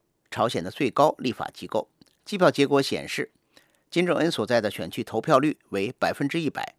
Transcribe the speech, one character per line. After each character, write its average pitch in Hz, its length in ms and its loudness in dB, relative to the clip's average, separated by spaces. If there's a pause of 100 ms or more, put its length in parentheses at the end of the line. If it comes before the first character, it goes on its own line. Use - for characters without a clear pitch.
(300)
朝 117 200 0
鲜 95 120 -4
的 85 80 -6
最 123 220 -2
高 147 280 4
立 151 120 -4
法 - 220 -8
机 - 120 -16
构。 - 220 -4 (380)
计 208 120 -8
票 175 140 6
结 139 160 2
果 139 140 4
显 82 260 -4
示， - 240 -8 (580)
金 175 160 2
正 160 120 0
恩 156 120 2
所 117 160 -2
在 120 140 2
的 104 100 0
选 92 220 -8
区 123 100 -8
投 113 200 -4
票 143 180 4
率 147 180 0 (120)
为 98 280 -2
百 85 140 2
分 220 160 -2
之 170 140 -2
一 143 80 -2
百， - 300 -8